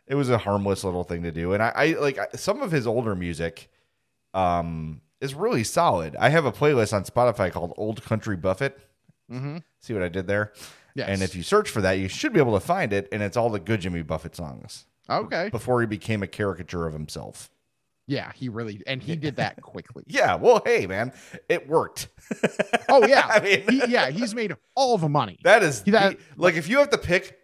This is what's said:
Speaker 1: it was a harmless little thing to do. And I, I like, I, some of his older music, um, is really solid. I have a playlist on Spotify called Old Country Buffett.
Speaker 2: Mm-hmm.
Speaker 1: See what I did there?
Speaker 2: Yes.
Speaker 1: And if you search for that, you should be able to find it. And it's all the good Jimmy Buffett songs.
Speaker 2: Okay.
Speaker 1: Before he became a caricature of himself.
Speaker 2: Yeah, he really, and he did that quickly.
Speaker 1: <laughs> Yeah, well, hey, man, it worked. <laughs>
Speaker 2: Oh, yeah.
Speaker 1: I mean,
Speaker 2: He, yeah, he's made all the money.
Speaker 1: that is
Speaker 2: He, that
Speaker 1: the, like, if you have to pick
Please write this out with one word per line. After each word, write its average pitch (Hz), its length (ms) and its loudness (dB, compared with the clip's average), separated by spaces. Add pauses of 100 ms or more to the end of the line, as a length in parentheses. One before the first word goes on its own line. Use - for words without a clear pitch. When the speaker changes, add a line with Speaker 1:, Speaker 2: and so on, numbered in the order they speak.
Speaker 1:
it 135 80 -2
was 139 140 2
a 120 80 4
harmless 101 480 0
little 90 180 -2
thing 85 200 -6
to 85 100 -4
do. 85 180 -2
And 101 100 2
I, 113 140 2
I 139 100 2 (140)
like, 139 180 0
I, 98 100 -4 (100)
some 226 240 -2
of 214 100 -4
his 127 160 0
older 110 280 -2
music, 85 540 -6 (640)
um, 82 680 -2 (180)
is 135 140 -8
really 160 320 -2
solid. 98 500 0
I 120 140 4
have 156 160 4
a 120 80 0
playlist 139 400 2
on 98 100 0
Spotify 104 480 2
called 85 240 -6
Old 107 280 -6
Country 107 340 -4
Buffett. 95 420 -2 (500)
Speaker 2:
Mm-hmm. 139 280 -10 (240)
Speaker 1:
See - 120 -10
what 95 100 -2
I 90 60 0
did 90 180 -4
there? 104 260 0 (420)
Speaker 2:
Yes. 117 140 -4
Speaker 1:
And 98 120 0
if 92 140 -4
you 87 80 -8
search - 260 2
for 110 120 -4
that, 92 120 4
you 95 140 -2
should 285 240 -4
be 196 80 4
able 120 140 4
to 95 120 0
find 165 280 -2
it. 98 180 -2
And 107 100 -4
it's 104 140 -4
all 120 140 2
the 104 100 -2
good 101 220 -2
Jimmy 87 200 -4
Buffett 80 360 -8
songs. - 480 -14 (240)
Speaker 2:
Okay. 175 400 -4
Speaker 1:
Before 120 320 -2
he 117 60 0
became 107 360 -4
a 92 40 -4
caricature 90 600 -6
of 78 60 -8
himself. 76 560 -12 (580)
Speaker 2:
Yeah, 127 260 -6
he 127 160 -10
really, 110 380 -10
and 131 160 -8
he 156 120 -6
did 147 200 -6
that 110 260 -6
quickly. - 440 -16
Speaker 1:
<laughs> - 20 -20
Yeah, 196 280 2
well, 208 300 6
hey, 202 220 0
man, 104 260 -4 (340)
it - 200 0
worked. 143 400 0 (340)
<laughs> 196 60 2 (440)
Speaker 2:
Oh, 254 140 8
yeah. 254 260 6
Speaker 1:
I 214 80 6
mean, 190 300 2
Speaker 2:
He, 254 180 2
yeah, 208 220 2
he's 208 240 -4
made 214 220 -6 (200)
all 247 220 4
the 160 120 0
money. 139 340 0
Speaker 1:
that 208 180 8
is 139 220 0
Speaker 2:
He, 202 80 2
that 196 260 6
Speaker 1:
the, - 60 -20 (180)
like, 170 140 6
if 156 120 -4
you 262 120 4
have 285 100 4
to 233 80 4
pick 180 460 -2